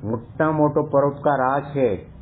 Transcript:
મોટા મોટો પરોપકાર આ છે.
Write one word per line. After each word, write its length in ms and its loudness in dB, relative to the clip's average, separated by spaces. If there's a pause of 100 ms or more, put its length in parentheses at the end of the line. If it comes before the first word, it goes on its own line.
મોટા 480 -2
મોટો 320 2
પરોપકાર 580 0
આ 180 2
છે. 640 -2